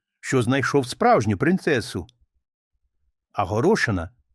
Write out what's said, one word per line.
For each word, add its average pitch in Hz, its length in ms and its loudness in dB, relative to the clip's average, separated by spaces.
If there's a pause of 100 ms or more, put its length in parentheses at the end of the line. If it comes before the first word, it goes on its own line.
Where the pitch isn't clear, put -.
(200)
що 131 220 0
знайшов 131 460 0
справжню 143 480 2
принцесу. 151 680 -2 (1300)
А 101 120 -4
горошина 107 680 0 (240)